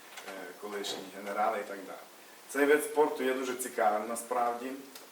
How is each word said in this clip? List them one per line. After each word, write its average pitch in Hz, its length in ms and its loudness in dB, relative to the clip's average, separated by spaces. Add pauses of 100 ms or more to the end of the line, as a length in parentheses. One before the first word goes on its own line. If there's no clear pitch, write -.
(280)
е, 95 180 -10 (140)
колишні 101 440 -6 (120)
генерали 104 420 0
і 101 100 -6
так 98 180 -8
далі. 90 120 -12 (500)
Цей 139 180 4
вид 147 180 8
спорту 147 400 4
є 131 100 4
дуже 127 200 -2
цікавим 110 540 2
насправді. 120 640 -2 (400)